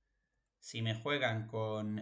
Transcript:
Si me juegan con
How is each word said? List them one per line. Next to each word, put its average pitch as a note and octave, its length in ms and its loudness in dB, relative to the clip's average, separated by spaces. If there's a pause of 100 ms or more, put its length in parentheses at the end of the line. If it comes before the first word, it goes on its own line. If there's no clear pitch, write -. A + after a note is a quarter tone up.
(580)
Si - 240 -6
me A2 140 2
juegan A#2 500 2
con G#2+ 560 -2